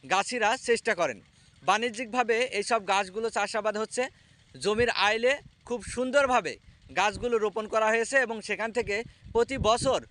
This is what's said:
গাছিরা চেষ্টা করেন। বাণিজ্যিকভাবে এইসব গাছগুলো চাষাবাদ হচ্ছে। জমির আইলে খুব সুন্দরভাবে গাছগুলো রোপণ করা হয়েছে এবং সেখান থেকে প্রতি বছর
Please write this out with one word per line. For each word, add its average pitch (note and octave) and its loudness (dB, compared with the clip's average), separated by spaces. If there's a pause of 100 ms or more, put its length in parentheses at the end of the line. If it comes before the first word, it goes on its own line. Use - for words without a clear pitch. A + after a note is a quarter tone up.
(120)
গাছিরা G#3 0 (180)
চেষ্টা A3+ 0
করেন। C3 0 (440)
বাণিজ্যিকভাবে A3+ 0 (220)
এইসব A3+ 0 (120)
গাছগুলো G3 0
চাষাবাদ G#3 -2
হচ্ছে। A#3 -4 (520)
জমির G#3+ 0 (160)
আইলে A3+ 2 (340)
খুব A#3+ -4 (160)
সুন্দরভাবে B3+ 2 (460)
গাছগুলো G#3+ 0
রোপণ G#3+ -2
করা A3 4
হয়েছে A3+ 2
এবং A3 -8 (100)
সেখান G#3 -4
থেকে G3+ -2 (380)
প্রতি A#3 0 (120)
বছর A#3+ 2 (100)